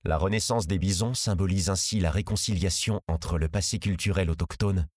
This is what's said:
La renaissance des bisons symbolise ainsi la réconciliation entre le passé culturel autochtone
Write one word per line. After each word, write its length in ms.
La 120
renaissance 500
des 120
bisons 340
symbolise 560
ainsi 320
la 100
réconciliation 960
entre 280
le 140
passé 280
culturel 520
autochtone 680